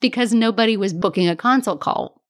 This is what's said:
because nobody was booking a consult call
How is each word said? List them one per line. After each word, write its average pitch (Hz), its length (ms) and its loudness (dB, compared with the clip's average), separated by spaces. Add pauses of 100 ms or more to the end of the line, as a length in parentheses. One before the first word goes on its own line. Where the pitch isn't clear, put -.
because 220 320 0
nobody 226 420 2
was 196 160 -2
booking 180 380 0
a 170 60 0
consult 240 440 0
call - 500 -4